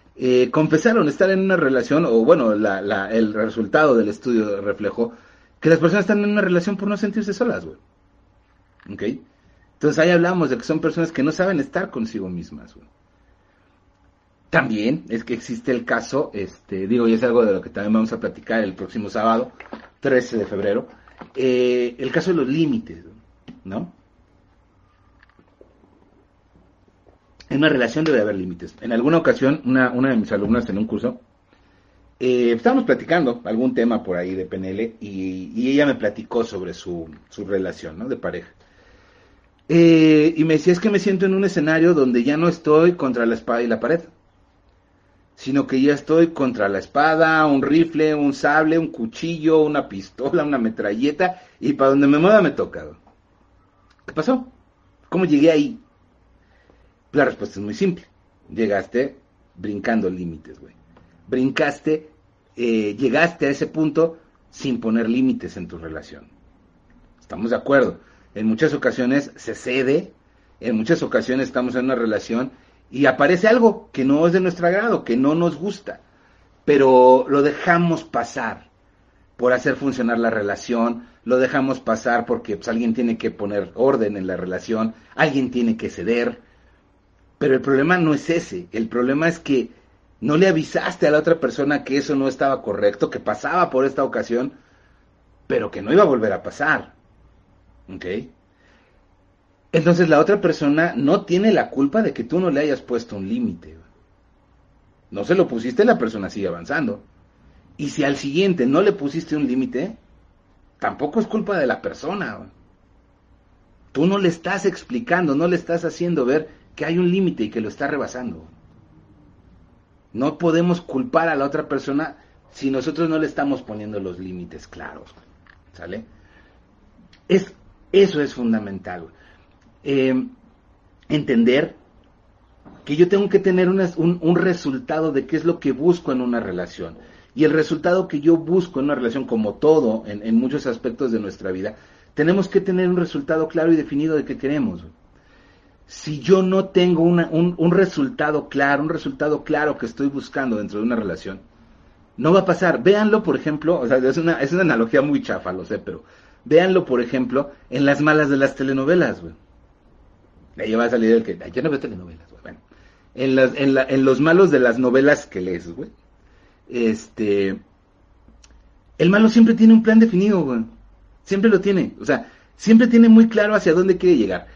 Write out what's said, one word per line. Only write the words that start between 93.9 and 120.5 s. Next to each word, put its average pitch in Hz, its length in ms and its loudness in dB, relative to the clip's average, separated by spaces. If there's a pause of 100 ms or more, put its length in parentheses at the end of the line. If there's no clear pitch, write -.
ocasión, 117 480 -4 (920)
pero - 240 -2
que 92 120 -12
no 104 100 -4
iba 190 100 6
a 196 40 6
volver 110 260 0
a 87 100 -6
pasar. 143 500 -4 (1000)
¿Ok? 92 120 -14 (1700)
Entonces 165 360 4
la 151 120 6
otra 196 200 2
persona 160 540 0
no 147 300 0
tiene 196 260 0
la 147 200 0
culpa 139 320 0
de 180 100 -4
que 113 120 -8
tú 156 140 -4
no 180 120 0
le 139 100 0
hayas 143 220 -2
puesto 117 340 -8
un 95 120 -8
límite. 87 480 -6 (1300)
No 98 140 -8
se 156 100 0
lo 185 140 4
pusiste, 123 360 -2
la 233 140 4
persona 110 320 -6
sigue 98 180 -6
avanzando. 101 540 -6 (720)
Y 147 120 -8
si 143 160 -2
al 139 120 0
siguiente 143 500 0
no 147 160 2
le 202 100 2
pusiste 156 420 -6
un 147 120 -2
límite, 131 500 -4 (800)
tampoco 127 420 -4
es - 60 -2
culpa 196 320 -4
de 143 80 0
la 110 140 -2
persona. 113 680 -10 (1400)
Tú 143 140 2
no 196 120 2
le 190 100 2
estás 180 380 -4
explicando, 156 680 -2
no 165 140 0
le 175 80 0
estás 165 280 -4
haciendo 165 400 -2
ver 151 240 0 (280)
que 151 80 -8
hay 165 140 -2
un 180 120 2
límite 180 340 0
y 101 60 -4
que 117 100 -6
lo 110 80 -6
está 139 180 -6
rebasando. 123 580 -8 (1700)
No 143 260 -4
podemos 170 420 2